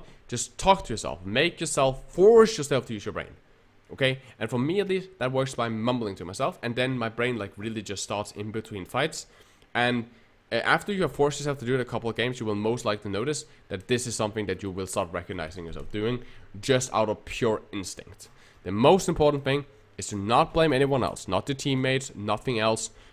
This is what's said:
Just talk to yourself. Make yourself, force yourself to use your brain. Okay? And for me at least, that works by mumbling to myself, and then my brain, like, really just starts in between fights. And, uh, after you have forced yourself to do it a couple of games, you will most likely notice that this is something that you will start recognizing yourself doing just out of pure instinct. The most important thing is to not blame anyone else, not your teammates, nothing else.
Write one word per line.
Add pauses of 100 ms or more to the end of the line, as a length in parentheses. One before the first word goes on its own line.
(300)
Just
talk
to
yourself.
Make
yourself,
force
yourself
to
use
your
brain. (560)
Okay? (200)
And
for
me
at
least, (100)
that
works
by
mumbling
to
myself,
and
then
my
brain,
like,
really
just
starts
in
between
fights. (480)
And, (480)
uh,
after
you
have
forced
yourself
to
do
it
a
couple
of
games,
you
will
most
likely
notice (240)
that
this
is
something
that
you
will
start
recognizing
yourself
doing (380)
just
out
of
pure (100)
instinct. (360)
The
most
important
thing (320)
is
to
not
blame
anyone
else,
not
your
teammates,
nothing
else. (240)